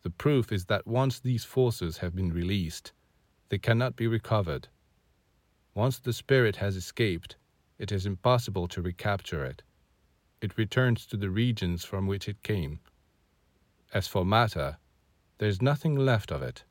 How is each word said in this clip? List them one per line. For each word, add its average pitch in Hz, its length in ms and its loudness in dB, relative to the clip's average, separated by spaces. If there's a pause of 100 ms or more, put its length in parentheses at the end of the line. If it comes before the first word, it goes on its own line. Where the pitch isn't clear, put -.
The 90 80 -6
proof 135 420 0
is 92 140 -4
that 101 200 -2
once 123 320 0
these 127 260 -2
forces 113 540 0
have 87 160 -4
been 90 200 -2
released, 87 580 -4 (560)
they 101 100 -2
cannot 117 380 2
be 117 100 -2
recovered. 104 640 0 (1040)
Once 123 240 0
the 123 140 -4
spirit 120 440 4
has 101 200 -2
escaped, 90 600 -2 (420)
it 101 140 -6
is 95 120 -2
impossible 101 640 0
to 90 140 -6
recapture 87 600 -4
it. 67 200 -8 (800)
It 101 160 -6
returns 117 480 2
to - 100 -8
the 98 140 -2
regions 95 520 0
from 98 240 -4
which 98 220 -4
it 101 140 -8
came. 78 380 -4 (1120)
As 98 140 0
for 95 160 0
matter, 95 540 2 (580)
there 107 140 0
is 95 100 0
nothing 147 340 2
left 135 360 2
of 71 100 -4
it. 62 300 -8